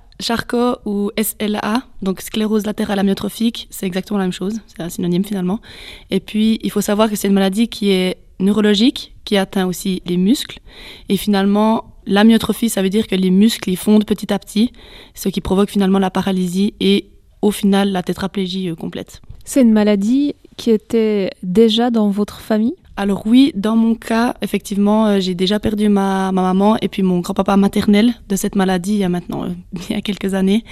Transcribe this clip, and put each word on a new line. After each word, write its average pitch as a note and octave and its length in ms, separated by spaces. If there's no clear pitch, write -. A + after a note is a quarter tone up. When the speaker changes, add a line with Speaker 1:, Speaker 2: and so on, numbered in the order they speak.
Speaker 1:
Charcot A#3+ 640
ou G3+ 320
S - 240
L G#3+ 220
A, G#3+ 200
donc F#3+ 200
sclérose G#3+ 440
latérale G3+ 360
amyotrophique, G3+ 720
c'est - 160
exactement F#3+ 320
la F#3+ 80
même F#3 60
chose, G3+ 360
c'est - 160
un E3+ 40
synonyme F3 360
finalement. F#3+ 340
Et G3 80
puis, A3 420
il G3 80
faut G#3 100
savoir G#3+ 300
que G#3 60
c'est - 100
une G3 80
maladie G3 320
qui G3+ 240
est F#3 280
neurologique, G#3 840
qui G#3 120
atteint F#3+ 300
aussi F#3 400
les F3 100
muscles. F#3+ 440
Et G3+ 80
finalement, G#3 800
l'amyotrophie, A3 640
ça G3+ 140
veut F#3+ 60
dire G#3+ 200
que F#3+ 80
les F#3 140
muscles, G3+ 380
ils F3+ 80
fondent G#3+ 280
petit G#3 280
à G3 60
petit, A3 320
ce - 140
qui F#3+ 120
provoque F#3+ 300
finalement G3 280
la F#3+ 120
paralysie F#3 680
et G3 320
au G#3 80
final G3 400
la F#3 120
tétraplégie, F#3 640
euh, E3 60
complète. - 480
Speaker 2:
C'est - 180
une A3+ 100
maladie G#3+ 640
qui - 120
était G#3+ 600
déjà A3 480
dans G#3+ 200
votre G3+ 300
famille ? A3 340
Speaker 1:
Alors G3 280
oui, B3+ 280
dans G#3+ 220
mon A3+ 180
cas, A3+ 480
effectivement, G3+ 640
euh, G3+ 140
j'ai F#3 140
déjà F#3+ 240
perdu G#3+ 300
ma, F#3+ 440
ma F#3 100
maman F#3+ 400
et F#3+ 60
puis - 140
mon F3+ 180
grand-papa G3 360
maternel G3+ 560
de G3 80
cette G3+ 200
maladie F#3+ 360
il G#3+ 60
y G3 60
a F3+ 40
maintenant, F3 360
euh, - 40
<laughs> F3 160
bien G#3 140
quelques G3 320
années. F#3+ 380